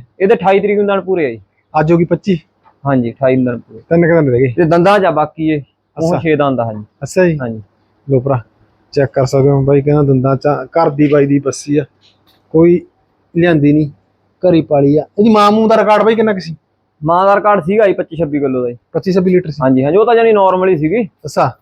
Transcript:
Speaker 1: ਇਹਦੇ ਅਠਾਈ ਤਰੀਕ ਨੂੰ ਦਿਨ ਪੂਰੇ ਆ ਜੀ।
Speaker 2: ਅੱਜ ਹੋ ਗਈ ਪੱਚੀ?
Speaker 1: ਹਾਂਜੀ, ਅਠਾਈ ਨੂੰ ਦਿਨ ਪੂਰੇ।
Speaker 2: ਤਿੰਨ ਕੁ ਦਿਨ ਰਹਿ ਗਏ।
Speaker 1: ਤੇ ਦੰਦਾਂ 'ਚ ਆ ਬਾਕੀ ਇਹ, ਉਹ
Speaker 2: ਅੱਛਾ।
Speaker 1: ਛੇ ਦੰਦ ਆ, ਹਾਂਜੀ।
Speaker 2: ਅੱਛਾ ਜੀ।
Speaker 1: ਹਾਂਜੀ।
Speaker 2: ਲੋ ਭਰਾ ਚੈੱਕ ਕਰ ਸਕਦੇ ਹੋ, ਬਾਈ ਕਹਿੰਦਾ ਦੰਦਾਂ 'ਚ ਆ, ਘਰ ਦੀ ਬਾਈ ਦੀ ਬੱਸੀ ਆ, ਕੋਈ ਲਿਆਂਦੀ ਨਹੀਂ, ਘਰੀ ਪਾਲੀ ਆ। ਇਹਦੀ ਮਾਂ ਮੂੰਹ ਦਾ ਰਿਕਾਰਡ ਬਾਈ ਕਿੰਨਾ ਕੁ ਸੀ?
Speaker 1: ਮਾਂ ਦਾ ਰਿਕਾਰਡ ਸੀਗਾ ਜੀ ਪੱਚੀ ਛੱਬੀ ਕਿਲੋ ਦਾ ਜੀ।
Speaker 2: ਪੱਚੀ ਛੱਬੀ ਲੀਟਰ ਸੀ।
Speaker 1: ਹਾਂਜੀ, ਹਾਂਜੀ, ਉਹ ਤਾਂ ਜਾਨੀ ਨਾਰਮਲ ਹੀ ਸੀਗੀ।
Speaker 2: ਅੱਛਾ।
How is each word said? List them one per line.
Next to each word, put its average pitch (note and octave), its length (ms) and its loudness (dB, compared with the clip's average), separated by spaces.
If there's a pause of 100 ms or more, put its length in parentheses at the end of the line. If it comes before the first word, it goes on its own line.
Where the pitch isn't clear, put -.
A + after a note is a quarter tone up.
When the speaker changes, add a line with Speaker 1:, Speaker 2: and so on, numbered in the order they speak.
(200)
Speaker 1:
ਇਹਦੇ G3 140 2
ਅਠਾਈ F#3+ 260 0
ਤਰੀਕ G3+ 180 -2
ਨੂੰ G3+ 80 0
ਦਿਨ G3 140 -2
ਪੂਰੇ F3 260 -4
ਆ B2 40 -4
ਜੀ। A2 100 -12 (340)
Speaker 2:
ਅੱਜ D#3 180 0
ਹੋ E3+ 60 4
ਗਈ E3+ 60 0
ਪੱਚੀ? F3 340 -2 (460)
Speaker 1:
ਹਾਂਜੀ, B2+ 280 -2
ਅਠਾਈ C3 240 -2
ਨੂੰ B2+ 80 0
ਦਿਨ A#2+ 140 -4
ਪੂਰੇ। - 300 -20
Speaker 2:
ਤਿੰਨ E3+ 200 2
ਕੁ E3+ 60 2
ਦਿਨ D3+ 160 2
ਰਹਿ A#2+ 100 0
ਗਏ। B2+ 160 0
Speaker 1:
ਤੇ E3+ 80 2
ਦੰਦਾਂ F3 340 2
'ਚ F#3+ 60 -2
ਆ F3 60 0
ਬਾਕੀ D3+ 400 -4
ਇਹ, D3+ 100 -2 (360)
ਉਹ D#3+ 120 -2
Speaker 2:
ਅੱਛਾ। F3 140 -2
Speaker 1:
ਛੇ D#3 140 0
ਦੰਦ C3+ 240 0
ਆ, A#2 40 -2
ਹਾਂਜੀ। G#2+ 200 -10 (180)
Speaker 2:
ਅੱਛਾ F#3 220 0
ਜੀ। E3 160 0
Speaker 1:
ਹਾਂਜੀ। A2+ 220 -8 (440)
Speaker 2:
ਲੋ C3+ 140 0
ਭਰਾ C3 200 -2 (520)
ਚੈੱਕ C#3 200 -2
ਕਰ C3+ 140 0
ਸਕਦੇ C#3 240 2
ਹੋ, C#3 120 0
ਬਾਈ C#3 200 2
ਕਹਿੰਦਾ D3 200 0
ਦੰਦਾਂ C3+ 340 0
'ਚ C3+ 100 -4
ਆ, C3+ 180 -4
ਘਰ E3 260 -2
ਦੀ D3 220 0
ਬਾਈ C#3+ 140 2
ਦੀ C#3 120 0
ਬੱਸੀ C#3 380 -6
ਆ, C#3+ 80 -2 (720)
ਕੋਈ F3 260 4 (540)
ਲਿਆਂਦੀ E3 380 2
ਨਹੀਂ, D3+ 180 0 (520)
ਘਰੀ E3+ 200 2
ਪਾਲੀ C#3+ 340 2
ਆ। D3+ 60 0 (160)
ਇਹਦੀ A3 120 4
ਮਾਂ G#3 220 4
ਮੂੰਹ A3 160 2
ਦਾ A3 80 2
ਰਿਕਾਰਡ G#3 260 2
ਬਾਈ A3+ 120 2
ਕਿੰਨਾ A3 180 0
ਕੁ F#3+ 80 -6
ਸੀ? D#3+ 140 -12 (480)
Speaker 1:
ਮਾਂ F3 240 0
ਦਾ G3 100 4
ਰਿਕਾਰਡ G#3 280 0
ਸੀਗਾ G#3 220 2
ਜੀ F#3 60 2
ਪੱਚੀ E3 240 -8
ਛੱਬੀ D3 240 -4
ਕਿਲੋ C3 220 -2
ਦਾ A#2+ 80 -6
ਜੀ। A#2+ 60 -12 (160)
Speaker 2:
ਪੱਚੀ - 200 -4
ਛੱਬੀ F#3 220 0
ਲੀਟਰ F3 160 0
ਸੀ। C#3+ 120 -10
Speaker 1:
ਹਾਂਜੀ, C3 220 2
ਹਾਂਜੀ, D#3 120 0
ਉਹ G#3+ 100 2
ਤਾਂ A#3+ 80 2
ਜਾਨੀ A3+ 180 2
ਨਾਰਮਲ F#3 360 2
ਹੀ F#3 80 2
ਸੀਗੀ। D#3+ 280 -2
Speaker 2:
ਅੱਛਾ। D#3 400 -4 (180)